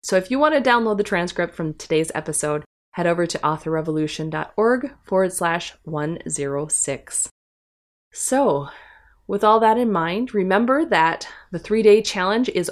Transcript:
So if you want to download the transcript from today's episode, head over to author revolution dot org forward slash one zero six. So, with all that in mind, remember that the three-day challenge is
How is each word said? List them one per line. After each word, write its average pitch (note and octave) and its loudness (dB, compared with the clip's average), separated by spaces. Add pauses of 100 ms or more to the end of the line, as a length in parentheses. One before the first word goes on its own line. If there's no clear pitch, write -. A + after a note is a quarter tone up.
So - -2
if F#3 0
you C4 -2
want D4+ 2
to B3+ 2
download A3+ 2
the G#3 0
transcript F3 -2
from D#3+ -6
today's D#3 -2
episode, D3+ -4 (280)
head E3+ -2
over E3+ 2
to - -4
author D#3 -2
revolution D#3 -4
dot D#3 -8
org B3 0 (140)
forward F#3 0
slash F3 -4 (100)
one D#3 -6 (100)
zero C#3+ -4
six. - -4 (840)
So, F#3 0 (580)
with G3+ -2
all A3 6
that A3 4
in A#3+ 2
mind, F#3 -2
remember A3 2
that E3 2 (220)
the F3 -8
three-day G#3+ 6
challenge G#3 0
is F3+ -2